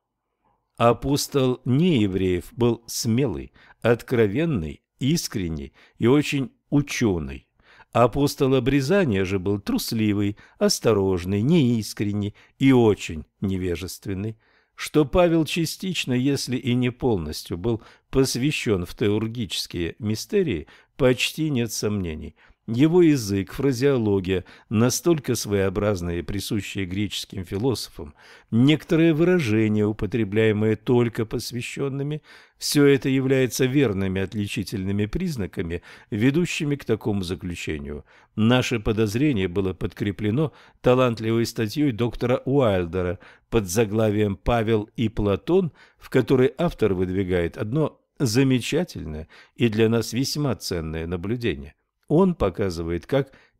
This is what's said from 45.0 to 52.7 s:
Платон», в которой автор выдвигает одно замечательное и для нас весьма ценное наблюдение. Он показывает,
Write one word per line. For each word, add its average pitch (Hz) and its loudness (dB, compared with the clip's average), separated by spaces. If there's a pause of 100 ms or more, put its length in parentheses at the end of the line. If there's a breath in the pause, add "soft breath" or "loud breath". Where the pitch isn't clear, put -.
Платон», 110 0 (280 soft breath)
в - -20
которой 127 4
автор 110 0
выдвигает 90 -2
одно 127 -4 (160)
замечательное 120 0 (280 loud breath)
и 120 2
для 110 4
нас 113 0
весьма 135 -2
ценное 80 -6
наблюдение. 87 -6 (320)
Он 175 2
показывает, 87 -2